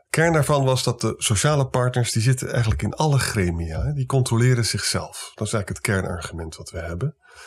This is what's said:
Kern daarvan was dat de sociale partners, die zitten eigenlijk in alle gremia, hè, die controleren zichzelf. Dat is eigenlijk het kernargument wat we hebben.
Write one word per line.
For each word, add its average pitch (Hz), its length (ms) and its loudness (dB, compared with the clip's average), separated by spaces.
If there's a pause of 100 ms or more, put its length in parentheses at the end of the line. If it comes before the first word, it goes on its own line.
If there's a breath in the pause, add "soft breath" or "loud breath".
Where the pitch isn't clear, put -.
Kern 165 240 2
daarvan 147 320 2
was 131 200 2
dat 117 160 -2
de 113 160 -2
sociale 139 520 2
partners, 123 440 0
die 113 100 0
zitten 127 280 2
eigenlijk 120 320 0
in 104 100 -2
alle 147 260 2
gremia, 82 640 -2
hè, 131 100 -2
die 135 140 -4
controleren 123 580 2
zichzelf. - 720 -6
Dat 107 120 -6
is - 60 -6
eigenlijk 104 160 -2
het 90 120 -8
kernargument 85 760 -2
wat - 140 -16
we 87 80 -10
hebben. 85 380 -6 (300 loud breath)